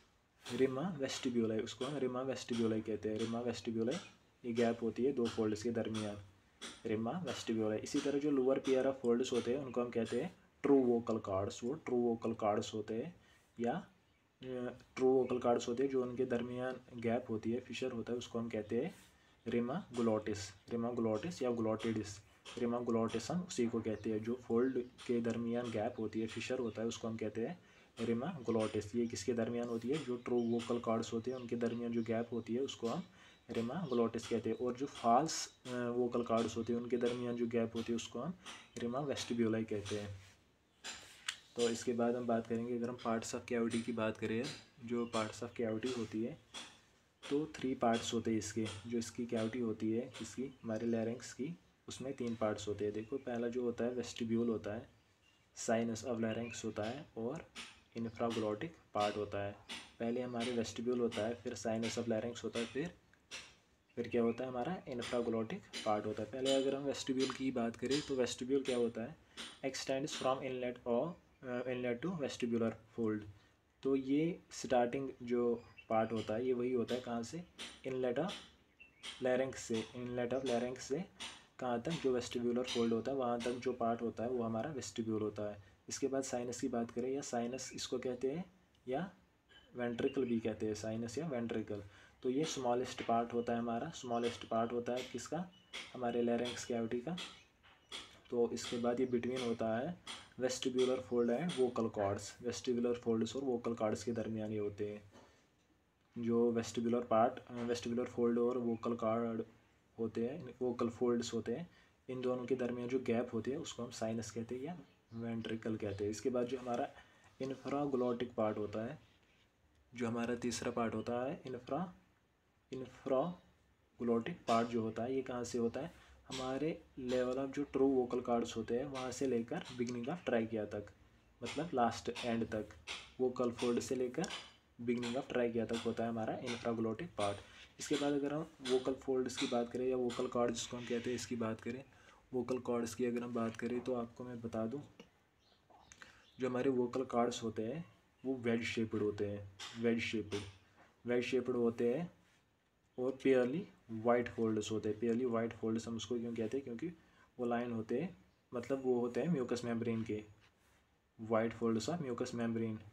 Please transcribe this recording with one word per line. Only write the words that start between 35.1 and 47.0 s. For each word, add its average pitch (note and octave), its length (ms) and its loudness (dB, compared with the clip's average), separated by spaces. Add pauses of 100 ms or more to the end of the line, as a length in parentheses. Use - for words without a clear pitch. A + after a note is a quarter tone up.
अ, - 20 -8
वोकल A#2+ 540 2
chords A2+ 340 2
होते A#2 160 0
हैं A#2 60 0
उनके A#2+ 180 0
दरमियान A#2+ 380 0
जो A#2+ 120 0
gap A#2 280 0
होती A2+ 160 -2
है A#2 40 2
उसको - 240 -6
हम D#3 140 -4 (440)
रिमा B2 220 -2
Vestibuli A#2 640 2
कहते G#2 360 -4
हैं। G2+ 220 -8 (1300)
तो A#2+ 140 4
इसके A#2 240 0
बाद A#2 220 4
हम B2 120 -2
बात A2+ 200 2
करेंगे, A#2 280 -2
अगर A#2 140 -2
हम B2 80 -6
parts A2+ 380 -2
of A#2+ 160 -6
cavity A#2 300 2
की A#2+ 100 -4
बात A2 260 0
करें, A2 260 0 (420)
जो A#2 300 -2
parts A2 280 -2
of A#2 180 -6
cavity A2+ 360 0
होती A2 260 -2
है C#3 140 -6 (920)